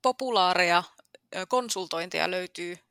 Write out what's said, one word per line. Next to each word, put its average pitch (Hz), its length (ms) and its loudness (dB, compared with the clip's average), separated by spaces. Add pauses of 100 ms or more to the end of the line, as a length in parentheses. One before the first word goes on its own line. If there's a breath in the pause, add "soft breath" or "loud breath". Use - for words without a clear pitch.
populaareja, 180 800 2 (520)
ö, 185 100 -6
konsultointeja 180 840 -2
löytyy 175 460 -8 (140)